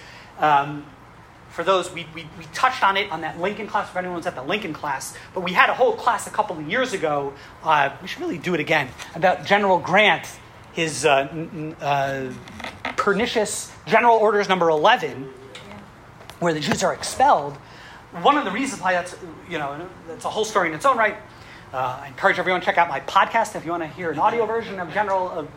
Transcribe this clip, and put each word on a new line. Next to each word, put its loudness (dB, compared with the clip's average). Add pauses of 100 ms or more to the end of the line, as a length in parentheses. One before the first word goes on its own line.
(400)
um, 2 (680)
for -8
those, 2
we, -12
we, -12 (160)
we -16
touched 2
on 4
it -2
on -6
that -6
Lincoln -4
class, -4
if -12
anyone -4
was -8
at -4
the -10
Lincoln -4
class, -8 (200)
but -4
we -4
had 6
a 0
whole 4
class 0
a -10
couple -2
of -8
years -2
ago, -2 (320)
uh, 4 (100)
we -12
should -10
really -6
do -2
it 0
again, 0 (260)
about 2
General 4
Grant, 2 (440)
his, -4
uh, 6
n-, -8
n-, -10
uh, -2 (640)
pernicious 0 (140)
General 6
Orders 4
Number 4
eleven, 2 (1080)
where 2
the -4
Jews -2
are 2
expelled. 2 (680)
One 6
of 0
the -4
reasons -6
why 0
that's, -4 (320)
you -6
know, -6 (200)
that's -14
a -2
whole -2
story 0
in -4
its -6
own 6
right. 0 (540)
Uh, -4
I -14
encourage 2
everyone 0
to -8
check 2
out 6
my -4
podcast 2
if -8
you -4
wanna -4
hear -6
an -4
audio 2
version -4
of -8
General, 0
of -8